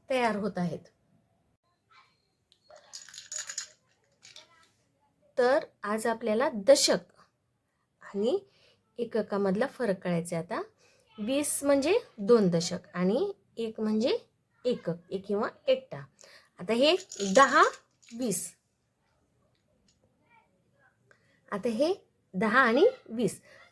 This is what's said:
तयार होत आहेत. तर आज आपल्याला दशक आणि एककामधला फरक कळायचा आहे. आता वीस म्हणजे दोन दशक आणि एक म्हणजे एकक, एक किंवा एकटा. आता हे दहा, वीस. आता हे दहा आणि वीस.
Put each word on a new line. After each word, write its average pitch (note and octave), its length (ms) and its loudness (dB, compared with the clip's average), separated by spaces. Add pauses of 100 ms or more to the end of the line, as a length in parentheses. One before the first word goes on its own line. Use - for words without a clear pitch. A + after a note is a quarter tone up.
(100)
तयार A#3+ 260 0
होत G3 200 -4
आहेत. F3 220 -4 (4000)
तर B3+ 200 4 (240)
आज A3 240 -4
आपल्याला A#3 480 -2
दशक C4 440 4 (1040)
आणि A#3 360 -2 (600)
एककामधला G#3 680 -2
फरक G#3 380 -4
कळायचा E3+ 320 -4
आहे. D#3+ 80 -6
आता B3+ 180 -8 (560)
वीस C#4 460 -4
म्हणजे C#4+ 340 2 (200)
दोन G#3 300 4
दशक E3+ 300 -2 (160)
आणि A3+ 380 0 (240)
एक A3 240 -8
म्हणजे A3 380 0 (460)
एकक, G3+ 300 -4 (160)
एक G3 180 -8
किंवा G#3+ 200 -2 (180)
एकटा. C4 320 -2 (600)
आता F#3 140 -6
हे D4 240 4 (380)
दहा, C#4 280 8 (560)
वीस. A#3 360 -6 (3000)
आता G3+ 160 -4
हे C#4+ 260 0 (400)
दहा A3 260 2
आणि B3+ 260 4 (220)
वीस. A3+ 340 -4 (300)